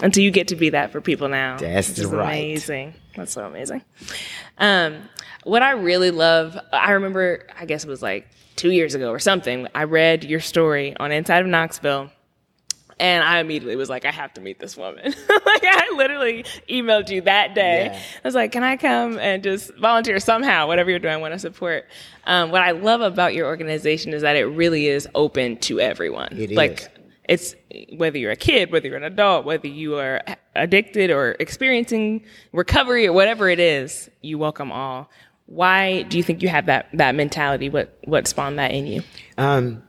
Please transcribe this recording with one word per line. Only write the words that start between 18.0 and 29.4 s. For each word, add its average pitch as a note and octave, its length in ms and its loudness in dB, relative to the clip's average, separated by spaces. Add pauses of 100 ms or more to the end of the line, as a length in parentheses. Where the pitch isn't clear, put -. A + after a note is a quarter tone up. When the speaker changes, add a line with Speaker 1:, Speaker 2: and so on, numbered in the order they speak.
Speaker 1:
I - 40 -4
was B3+ 80 -2
like, A3+ 180 0
"Can B3 100 -2
I C4 140 0
come A#3+ 420 0
and G3 240 -2
just G3 320 -4
volunteer A3+ 440 2
somehow? A3+ 480 2
Whatever F3 220 2
you're F3 100 2
doing, D#3+ 160 -2
I - 20 -4
wanna D#3 220 -8
support." E3+ 460 -6 (400)
Um, E3+ 260 2
what F#3 100 4
I F3+ 100 4
love G#3+ 300 2
about F3+ 320 2
your D#3+ 140 -2
organization D#3 680 -2
is D3+ 80 -4
that D3 160 2
it A#2+ 80 2
really D#3 420 2
is C#3+ 280 0
open C3 420 0
to - 240 -2
everyone. D#2 560 -2
Speaker 2:
It G#2+ 140 -6
Speaker 1:
Like, A#2+ 300 2 (460)
Speaker 2:
is. - 280 0 (180)
Speaker 1:
it's - 240 -20
whether D#3+ 200 -2
you're A2+ 140 -2
a - 60 -4
kid, G#3 340 2
whether D#3 160 0
you're C3+ 100 -8
an C#3+ 60 -10
adult, F#3 420 2